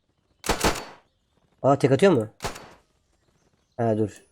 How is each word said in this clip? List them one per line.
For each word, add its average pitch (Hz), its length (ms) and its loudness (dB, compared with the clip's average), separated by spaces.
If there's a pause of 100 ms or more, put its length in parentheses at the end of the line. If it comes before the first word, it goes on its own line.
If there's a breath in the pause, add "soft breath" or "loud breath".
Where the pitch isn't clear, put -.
(1600)
Aa, 135 180 2
tek 131 120 2
atıyor 185 200 4
mu? 113 160 0 (1500)
Ha, 113 200 0
dur. 107 340 -6